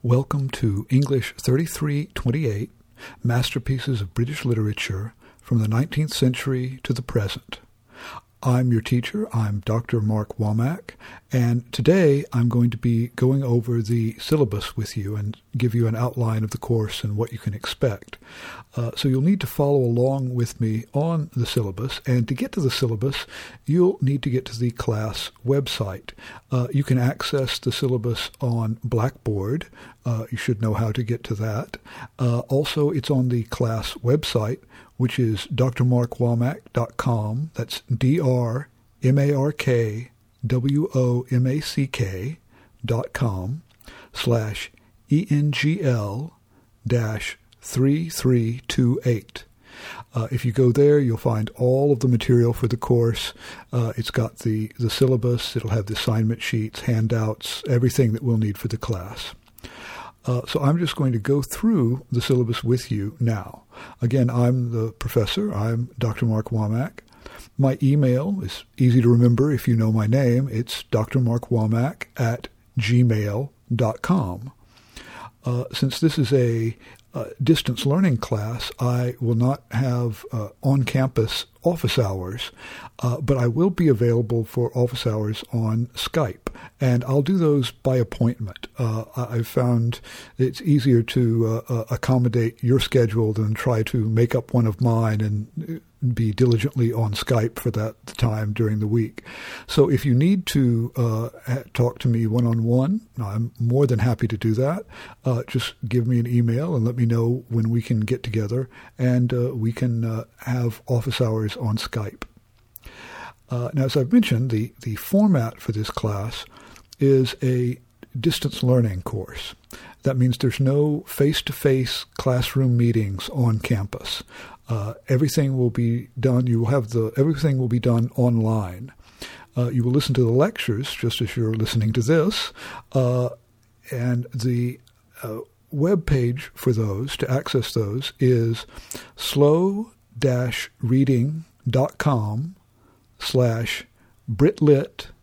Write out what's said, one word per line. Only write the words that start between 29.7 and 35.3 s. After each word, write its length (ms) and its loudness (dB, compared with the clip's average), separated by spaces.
Uh, 260 -4
you 60 -6
should 240 -2
know 140 0
how 180 0
to 100 -2
get 220 -4
to 100 -4
that. 400 -6
Uh, 300 0
also, 420 0
it's 220 -2
on 160 2
the 160 0
class 520 -4
website, 640 0
which 240 0
is 260 0